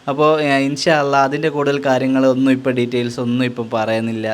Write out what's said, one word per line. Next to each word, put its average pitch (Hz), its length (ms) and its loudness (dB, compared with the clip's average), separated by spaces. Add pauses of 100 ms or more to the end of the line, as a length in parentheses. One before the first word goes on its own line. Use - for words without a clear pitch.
അപ്പോൾ, 147 200 2 (120)
ഏ, 147 100 0 (140)
ഇൻഷാ 143 340 0
അള്ളാ 139 240 0
അതിൻ്റെ 147 260 0
കൂടുതൽ 143 340 -2
കാര്യങ്ങളൊന്നും 131 680 2
ഇപ്പോൾ 131 200 -2
ഡീറ്റെയിൽസ് 120 480 -2
ഒന്നും 123 240 0
ഇപ്പം 120 260 -4
പറയുന്നില്ല. 110 640 -2